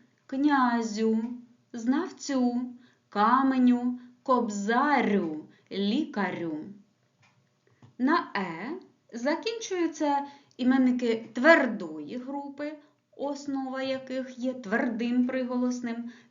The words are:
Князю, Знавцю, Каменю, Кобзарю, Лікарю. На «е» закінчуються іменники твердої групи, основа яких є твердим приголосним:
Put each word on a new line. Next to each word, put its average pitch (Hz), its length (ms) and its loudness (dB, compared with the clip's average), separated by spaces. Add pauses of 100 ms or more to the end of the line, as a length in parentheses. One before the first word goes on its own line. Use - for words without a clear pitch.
(260)
Князю, 233 1000 2 (480)
Знавцю, 247 880 -2 (480)
Каменю, 247 920 4 (240)
Кобзарю, 208 1200 2 (280)
Лікарю. 196 840 -2 (1400)
На 302 380 0
«е» 185 340 -6 (420)
закінчуються 320 1120 -2 (300)
іменники 247 760 2
твердої 208 840 4
групи, 277 560 -10 (440)
основа 269 640 -6
яких 262 560 -6
є 254 160 -2
твердим 240 720 0
приголосним: 247 840 -4 (180)